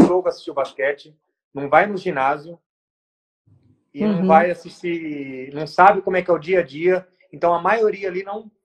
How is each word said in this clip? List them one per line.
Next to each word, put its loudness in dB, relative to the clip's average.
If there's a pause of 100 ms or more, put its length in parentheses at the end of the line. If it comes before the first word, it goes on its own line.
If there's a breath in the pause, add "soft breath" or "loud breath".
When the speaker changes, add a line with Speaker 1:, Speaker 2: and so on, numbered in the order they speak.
Speaker 1:
jogo 0
assistir -8
o -14
basquete, -6 (380)
não -8
vai 4
no -8
ginásio -4 (1300)
e -6
não 0
Speaker 2:
Uhum. 0
Speaker 1:
vai 6
assistir, -10
não -8
sabe 6
como -2
é 0
que -6
é 6
o 0
dia 0
a -4
dia. -2 (260)
Então, 0
a -2
maioria 0
ali -6
não -12 (140)